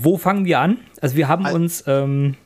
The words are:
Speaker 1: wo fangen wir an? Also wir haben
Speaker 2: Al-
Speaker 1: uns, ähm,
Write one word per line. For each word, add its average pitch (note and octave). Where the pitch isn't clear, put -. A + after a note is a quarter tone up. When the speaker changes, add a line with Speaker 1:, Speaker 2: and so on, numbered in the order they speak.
Speaker 1:
wo E3
fangen F#3+
wir D#3
an? F#3
Also C3+
wir D3+
haben D#3+
Speaker 2:
Al- C#3+
Speaker 1:
uns, E3+
ähm, C#3